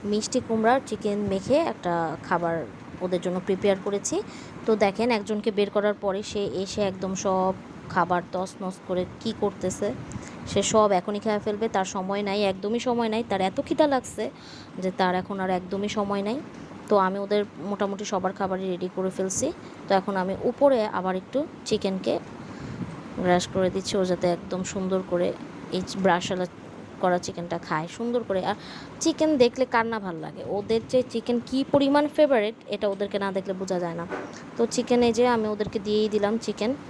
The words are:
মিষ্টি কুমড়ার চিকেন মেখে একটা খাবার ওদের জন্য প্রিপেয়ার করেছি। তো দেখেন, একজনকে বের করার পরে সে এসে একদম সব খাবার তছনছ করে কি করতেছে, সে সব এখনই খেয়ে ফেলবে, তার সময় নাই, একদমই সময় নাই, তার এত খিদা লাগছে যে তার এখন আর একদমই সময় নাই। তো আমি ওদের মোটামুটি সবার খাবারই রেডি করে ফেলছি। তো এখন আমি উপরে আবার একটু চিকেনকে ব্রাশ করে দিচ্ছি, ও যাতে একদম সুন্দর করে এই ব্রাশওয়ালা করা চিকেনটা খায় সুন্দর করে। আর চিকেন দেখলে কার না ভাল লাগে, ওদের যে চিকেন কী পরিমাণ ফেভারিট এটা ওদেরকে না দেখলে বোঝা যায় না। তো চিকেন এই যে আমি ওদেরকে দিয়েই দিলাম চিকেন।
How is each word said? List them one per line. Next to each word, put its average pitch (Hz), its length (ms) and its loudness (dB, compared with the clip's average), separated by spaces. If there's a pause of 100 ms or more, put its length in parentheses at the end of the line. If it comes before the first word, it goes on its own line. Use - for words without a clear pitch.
মিষ্টি 208 380 0
কুমড়ার 233 440 4
চিকেন 208 420 -2
মেখে 196 380 2
একটা 180 280 -2 (300)
খাবার 170 320 2 (460)
ওদের 180 200 0
জন্য 180 180 -2
প্রিপেয়ার 190 440 2
করেছি। 202 320 -2 (480)
তো 226 120 2
দেখেন, 208 360 2
একজনকে 208 400 0
বের 202 180 2
করার 208 260 2
পরে 202 280 -2
সে 208 180 -4 (140)
এসে 190 260 -2
একদম 190 340 -2
সব 190 380 2 (360)
খাবার 175 320 2 (100)
তছনছ 185 440 -6 (100)
করে 180 180 0 (160)
কি 220 200 -4
করতেছে, 196 480 -2 (600)
সে 202 160 2
সব 214 280 6
এখনই 208 280 2
খেয়ে 208 240 0
ফেলবে, 214 260 -2
তার 190 200 0
সময় 196 340 -4
নাই, 202 200 0
একদমই 202 440 0
সময় 233 220 2
নাই, 220 140 0
তার 196 180 0
এত 190 200 0
খিদা 311 260 4
লাগছে 254 360 -2 (560)
যে 185 120 0
তার 185 240 2
এখন 185 240 -4
আর 185 100 -2
একদমই 185 400 -2
সময় 202 340 -2
নাই। 220 140 -2 (500)
তো 214 120 6
আমি 190 200 4
ওদের 208 220 2 (220)
মোটামুটি 196 420 -2
সবার 190 280 -2
খাবারই 190 340 -2
রেডি 180 220 -2
করে 185 220 -2
ফেলছি। 190 360 -2 (360)
তো - 100 0
এখন 190 240 2
আমি 185 160 0 (100)
উপরে 262 360 6 (140)
আবার 185 220 0
একটু 190 240 -4 (260)
চিকেনকে 196 500 0 (1000)
ব্রাশ 180 300 4
করে 185 220 2
দিচ্ছি, 190 280 -4
ও 190 80 4
যাতে 180 220 2
একদম 175 360 -2
সুন্দর 190 360 0 (100)
করে 175 180 2 (440)
এই 180 100 -2 (160)
ব্রাশওয়ালা 180 480 2 (540)
করা 180 200 4
চিকেনটা 175 400 -6
খায় 160 280 -2
সুন্দর 233 360 -2
করে। 190 220 0
আর 202 120 0 (420)
চিকেন 311 380 2
দেখলে 247 280 4
কার 226 220 2
না 226 120 -2
ভাল 185 180 -6
লাগে, 156 320 -10
ওদের 202 400 0
যে 254 140 6
চিকেন 240 420 0
কী 262 140 0 (120)
পরিমাণ 285 360 6
ফেভারিট 262 500 4 (120)
এটা 208 200 -2
ওদেরকে 202 300 -2
না 196 120 0
দেখলে 190 220 -2
বোঝা 185 260 -2
যায় 170 200 -2
না। 170 60 -4 (480)
তো - 140 -2
চিকেন 240 360 2
এই 233 100 6
যে 233 140 4
আমি 226 200 4
ওদেরকে 214 320 -2
দিয়েই 208 300 2
দিলাম 208 280 2
চিকেন। 214 340 0 (180)